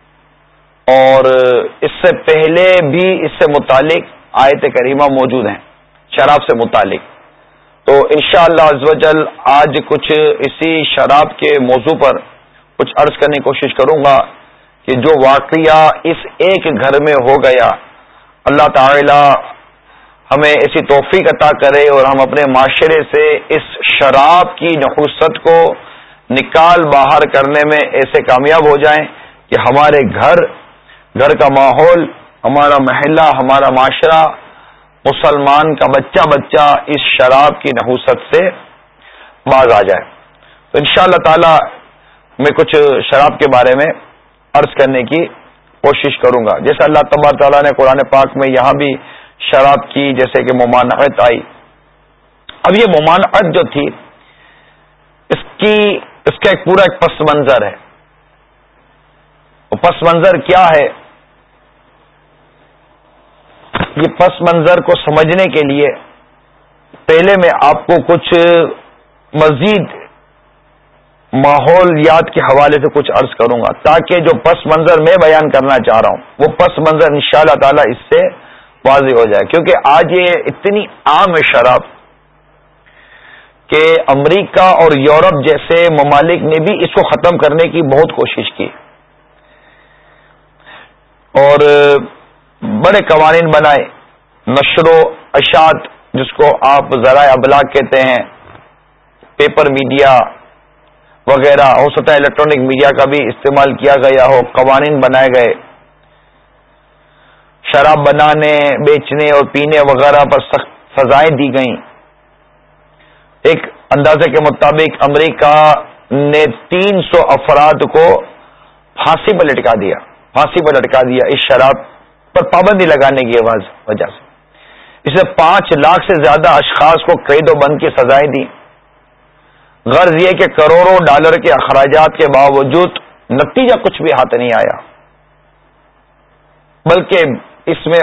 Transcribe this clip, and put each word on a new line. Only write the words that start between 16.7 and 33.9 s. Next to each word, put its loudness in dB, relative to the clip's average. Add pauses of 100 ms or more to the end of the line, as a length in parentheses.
میں 0
ہو 0
گیا، 2 (760)
اللہ 2
تعالی 2 (1000)
ہمیں 0
ایسی 0
توفیق 0
عطا 0 (120)
کرے 2
اور 2
ہم 0
اپنے -2
معاشرے 0 (120)
سے 0 (120)
اس -4 (360)
شراب 2
کی -6 (100)
نحوست -4
کو 2 (560)
نکال 0 (100)
باہر 2 (120)
کرنے 0
میں -2
ایسے -2
کامیاب 2
ہو 4
جائیں 0 (420)
کہ -2
ہمارے 0
گھر، 2 (760)
گھر 2
کا 2 (100)
ماحول، 2 (320)
ہمارا 0
محلہ، 0
ہمارا 0
معاشرہ، 0 (720)